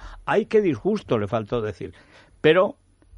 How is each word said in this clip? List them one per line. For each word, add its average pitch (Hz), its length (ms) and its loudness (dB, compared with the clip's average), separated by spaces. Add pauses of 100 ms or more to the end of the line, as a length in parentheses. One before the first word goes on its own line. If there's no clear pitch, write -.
(240)
Ay, 196 220 -2
qué 220 140 2
disgusto, 170 580 -2
le 104 100 -2
faltó 117 320 -4
decir. 98 340 -10 (460)
Pero, 180 360 4 (420)